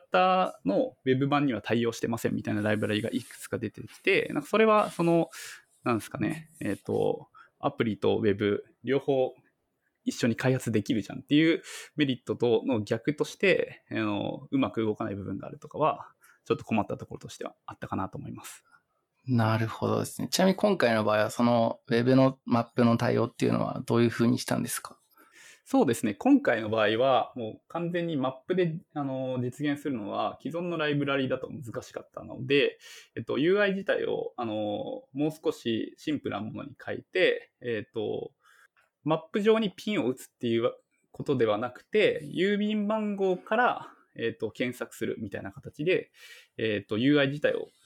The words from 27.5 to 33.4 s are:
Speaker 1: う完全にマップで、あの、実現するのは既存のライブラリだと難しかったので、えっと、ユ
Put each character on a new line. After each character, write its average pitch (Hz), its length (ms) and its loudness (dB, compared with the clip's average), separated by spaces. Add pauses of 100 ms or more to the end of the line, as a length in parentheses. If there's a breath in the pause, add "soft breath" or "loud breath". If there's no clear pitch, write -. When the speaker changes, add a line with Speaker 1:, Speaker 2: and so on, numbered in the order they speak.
Speaker 1:
う - 80 -
完 170 240 -6
全 170 160 -2
に 160 80 -2
マ 131 140 0
ッ - 20 -2 (160)
プ 180 80 0
で、 170 240 0 (140)
あ 147 100 -4
の、 131 360 -4
実 123 240 -4
現 143 160 -2
す 156 80 -6
る 131 80 -2
の 104 140 -8
は 107 320 -4
既 131 80 -8
存 170 120 -4
の 175 140 -4
ラ 151 120 0
イ 143 80 0
ブ 143 80 0
ラ 139 120 0
リ 131 120 0
だ 127 100 -2
と - 100 -10
難 117 360 -10
し - 80 -20
か - 80 -10
っ - 120 -16
た - 120 -14
の - 200 -10
で、 131 340 2 (380 loud breath)
え 120 40 -6
っ - 20 -6
と、 117 160 -4
ユ 175 180 2